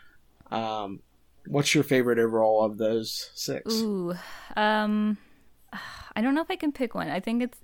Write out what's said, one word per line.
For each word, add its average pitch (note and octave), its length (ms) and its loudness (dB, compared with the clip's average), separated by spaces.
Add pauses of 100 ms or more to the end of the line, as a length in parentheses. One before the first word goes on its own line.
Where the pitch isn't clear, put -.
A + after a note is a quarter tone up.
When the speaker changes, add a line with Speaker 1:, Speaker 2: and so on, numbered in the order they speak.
(520)
Speaker 1:
Um, G#2+ 500 -4 (460)
what's C#3+ 260 2
your D3 100 4
favorite B2 360 4
overall A2 440 4
of G#2+ 140 0
those A2+ 580 -2
six? - 380 -4
Speaker 2:
Ooh, G3+ 400 -2 (420)
um, G#3+ 640 2 (1000)
I G#3+ 60 0
don't C4 140 2
know D#4+ 60 2
if E4 100 -4
I F#4 40 -2
can D#4 160 0
pick B3+ 240 -4
one. E3 140 -2
I D#3+ 100 -2
think A#3 240 -2
it's, - 200 -6